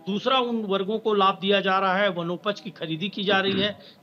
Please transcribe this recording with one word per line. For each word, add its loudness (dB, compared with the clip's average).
दूसरा 0
उन -2
वर्गों -2
को 0
लाभ 4
दिया 2
जा 2
रहा 2
है, 2
वनोपज -4
की -12
खरीदी -6
की -6
जा 2
रही 0
है, -2